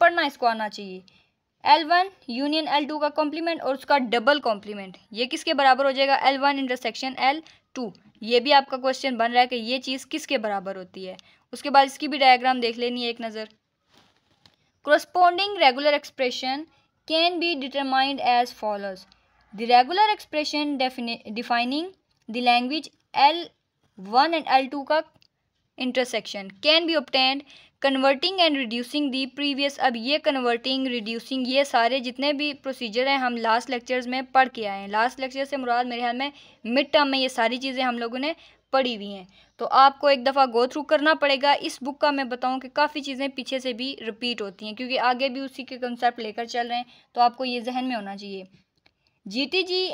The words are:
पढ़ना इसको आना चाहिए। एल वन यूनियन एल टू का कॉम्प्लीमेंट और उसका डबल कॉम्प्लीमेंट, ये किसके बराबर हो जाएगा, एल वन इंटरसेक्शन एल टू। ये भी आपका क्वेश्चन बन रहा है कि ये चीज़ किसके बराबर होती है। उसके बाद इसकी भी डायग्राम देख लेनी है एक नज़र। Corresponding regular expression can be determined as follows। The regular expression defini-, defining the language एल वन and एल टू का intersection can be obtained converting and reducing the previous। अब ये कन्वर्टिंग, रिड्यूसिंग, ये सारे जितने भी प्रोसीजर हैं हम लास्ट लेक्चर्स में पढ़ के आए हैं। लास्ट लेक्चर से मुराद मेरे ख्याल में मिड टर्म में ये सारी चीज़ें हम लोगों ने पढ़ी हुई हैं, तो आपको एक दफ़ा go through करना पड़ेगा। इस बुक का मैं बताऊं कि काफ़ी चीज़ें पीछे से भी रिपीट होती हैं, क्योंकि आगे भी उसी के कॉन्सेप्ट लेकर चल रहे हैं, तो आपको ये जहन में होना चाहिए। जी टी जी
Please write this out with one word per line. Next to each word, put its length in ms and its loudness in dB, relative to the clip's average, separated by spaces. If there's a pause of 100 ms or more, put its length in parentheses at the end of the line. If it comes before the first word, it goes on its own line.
पढ़ना 240 6
इसको 220 -2
आना 220 0
चाहिए। 340 -14 (600)
एल 200 6
वन 260 2 (200)
यूनियन 380 -2
एल 180 0
टू 120 -6
का 120 0
कॉम्प्लीमेंट 520 -4
और 120 -2
उसका 240 2 (100)
डबल 320 2
कॉम्प्लीमेंट, 560 -6 (160)
ये 140 -2
किसके 280 -4
बराबर 320 4
हो 60 2
जाएगा, 260 2
एल 200 2
वन 200 2
इंटरसेक्शन 640 -6
एल 220 2 (340)
टू। 160 -8 (300)
ये 180 2
भी 120 2
आपका 240 4
क्वेश्चन 400 -2
बन 160 0
रहा 80 6
है 60 4
कि 100 -4
ये 240 -4
चीज़ 260 -8
किसके 320 -4
बराबर 380 -6
होती 280 -16
है। 120 -14 (360)
उसके 180 -8
बाद 160 8
इसकी 220 -6
भी 100 -4
डायग्राम 420 6
देख 180 -2
लेनी 240 -4
है 80 -2
एक 100 -10
नज़र। 280 -8 (1400)
Corresponding 720 2
regular 340 4
expression 720 -4 (440)
can 320 0
be 160 0
determined 720 -2
as 240 2
follows। 500 -6 (500)
The 120 -6
regular 440 6
expression 680 -2
defini-, 560 -6
defining 580 -2 (360)
the 140 -4
language 460 2 (300)
एल 280 4 (520)
वन 420 2
and 100 -6
एल 180 4
टू 160 -8
का 180 2 (760)
intersection 720 -4 (120)
can 240 4
be 100 0
obtained 460 0 (400)
converting 580 2
and 160 4
reducing 540 -4
the 240 -4
previous। 460 -2
अब 180 2
ये 220 0
कन्वर्टिंग, 680 -2
रिड्यूसिंग, 600 -6
ये 180 2
सारे 340 2
जितने 320 -2
भी 220 -4
प्रोसीजर 540 -4
हैं 100 2
हम 200 -2
लास्ट 320 0
लेक्चर्स 360 -4
में 200 -4
पढ़ 220 4
के 180 -8
आए 140 -6
हैं। 80 -12
लास्ट 320 0
लेक्चर 240 -6
से 120 -6
मुराद 300 0
मेरे 160 -6
ख्याल 140 -2
में 160 -6 (320)
मिड 280 0
टर्म 160 4
में 100 0
ये 120 0
सारी 280 0
चीज़ें 260 -4
हम 140 -2
लोगों 200 -6
ने 160 -4 (380)
पढ़ी 220 2
हुई 160 -10
हैं, 160 -14 (340)
तो 40 -4
आपको 460 6
एक 140 2
दफ़ा 220 4
go 200 2
through 220 -4
करना 280 4
पड़ेगा। 360 2 (100)
इस 200 -8
बुक 180 -8
का 120 4
मैं 160 -4
बताऊं 300 -4
कि 120 -12
काफ़ी 300 0
चीज़ें 300 -4
पीछे 300 -6
से 140 -4
भी 280 -8
रिपीट 400 -6
होती 240 -10
हैं, 80 -10
क्योंकि 220 -4 (100)
आगे 220 0
भी 120 -8
उसी 240 -10
के 140 -14
कॉन्सेप्ट 420 -2
लेकर 260 -8
चल 220 -4
रहे 100 -4
हैं, 80 -8 (280)
तो 60 2
आपको 240 2
ये 160 -4
जहन 240 -6
में 120 -4
होना 200 -10
चाहिए। 300 -12 (800)
जी 200 -4
टी 160 0
जी 320 -2